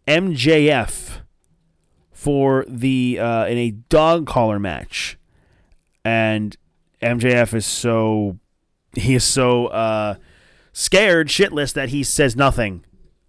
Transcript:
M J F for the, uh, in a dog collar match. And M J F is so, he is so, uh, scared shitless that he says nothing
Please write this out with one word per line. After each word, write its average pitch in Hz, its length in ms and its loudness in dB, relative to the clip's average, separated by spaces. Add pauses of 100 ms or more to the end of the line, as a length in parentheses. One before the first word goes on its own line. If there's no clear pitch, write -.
M 170 280 0
J 147 340 4
F - 520 -4 (920)
for 135 560 0
the, 123 520 -2
uh, 117 280 -2
in 117 100 -2
a 120 140 -2 (180)
dog 160 380 2
collar 110 320 0
match. - 580 -8 (880)
And 110 500 -2 (460)
M 120 180 -2
J 123 120 2
F 120 240 2
is 110 100 -2
so, 110 720 -2 (560)
he 127 220 0
is 120 80 2
so, 123 440 0
uh, 107 480 -2 (580)
scared 180 560 2
shitless 147 440 0
that 135 160 -4
he 139 140 -2
says 131 320 0
nothing 117 500 0 (440)